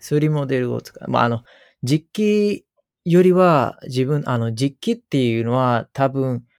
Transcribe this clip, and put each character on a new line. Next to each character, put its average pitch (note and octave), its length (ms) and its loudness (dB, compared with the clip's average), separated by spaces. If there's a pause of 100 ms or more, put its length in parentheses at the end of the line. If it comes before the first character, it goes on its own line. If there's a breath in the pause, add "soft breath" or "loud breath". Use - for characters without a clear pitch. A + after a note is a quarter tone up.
数 D3+ 180 -2
理 D3+ 80 0
モ D3 200 -2
デ C3 120 -2
ル A#2+ 140 -4
を A#2 80 -6
使 - 180 -20
う。 - 100 -12
ま A#2+ 120 2
あ、 - 20 4
あ A#2+ 60 2
の、 A#2 140 -4 (380 soft breath)
実 C#3 300 -2
機 G#3 540 0 (400)
よ F3 180 4
り F3+ 80 6
は、 E3+ 520 2
自 B2+ 220 -2
分、 D3 200 -2
あ B2 120 -2
の、 A#2 160 -2
実 C3+ 280 -4
機 A3+ 120 -2
っ - 40 0
て C3 280 -2
い A#2 160 0
う A2+ 40 -2
の A#2 80 -2
は B2 400 0
多 C3+ 160 0
分 C3 340 -4 (160)